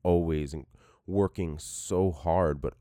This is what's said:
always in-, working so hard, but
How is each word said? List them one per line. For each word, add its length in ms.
always 520
in-, 120
working 520
so 520
hard, 500
but 200